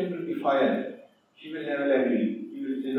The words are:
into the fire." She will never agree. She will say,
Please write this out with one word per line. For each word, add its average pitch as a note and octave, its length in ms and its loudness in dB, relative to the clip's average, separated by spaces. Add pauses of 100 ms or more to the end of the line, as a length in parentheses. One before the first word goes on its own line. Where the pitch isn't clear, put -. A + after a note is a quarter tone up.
into F3 220 -4
the - 160 -4
fire." - 640 2 (320)
She D#3 160 -16
will D#3 140 -6
never C#3 320 0
agree. A#2+ 520 2
She C#3 140 -10
will C3 180 -2
say, C3 160 -2